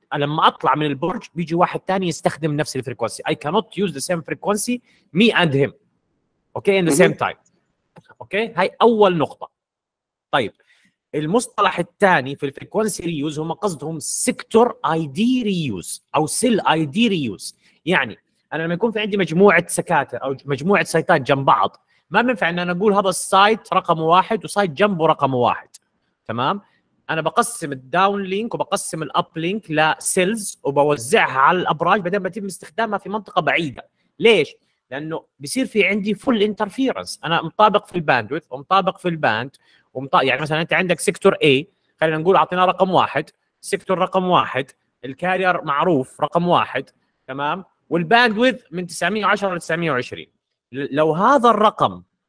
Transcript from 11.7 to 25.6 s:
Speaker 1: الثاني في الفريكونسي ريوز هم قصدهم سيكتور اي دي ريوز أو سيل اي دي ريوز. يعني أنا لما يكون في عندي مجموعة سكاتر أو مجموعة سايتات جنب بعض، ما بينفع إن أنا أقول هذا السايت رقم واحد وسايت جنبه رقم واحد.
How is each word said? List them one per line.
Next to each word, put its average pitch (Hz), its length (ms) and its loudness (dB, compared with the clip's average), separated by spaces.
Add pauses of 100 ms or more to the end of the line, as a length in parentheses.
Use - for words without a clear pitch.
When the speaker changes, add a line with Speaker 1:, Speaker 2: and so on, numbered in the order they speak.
Speaker 1:
الثاني 165 560 0
في - 100 -8
الفريكونسي - 580 -6
ريوز 156 360 -6
هم 160 120 -6
قصدهم 160 480 -6
سيكتور - 840 0
اي 160 220 -2
دي 233 360 0
ريوز 156 600 -4 (100)
أو 151 120 2
سيل 226 400 0
اي 156 180 2
دي 175 220 0
ريوز. 139 500 -4 (280)
يعني 139 320 0 (360)
أنا 156 100 -4
لما 165 100 -4
يكون 220 180 -2
في 214 80 -4
عندي 208 180 -2
مجموعة 175 500 4
سكاتر 143 560 -2
أو 135 220 -4
مجموعة 156 380 0
سايتات 160 380 2
جنب 135 240 0
بعض، 101 400 2 (240)
ما 202 120 2
بينفع 233 280 0
إن 175 100 -4
أنا 175 120 -2
أقول 196 220 2
هذا 196 160 2
السايت 202 640 2
رقم 175 260 0
واحد 175 460 2
وسايت 196 260 -2
جنبه 170 340 0
رقم 147 280 2
واحد. 120 360 0 (560)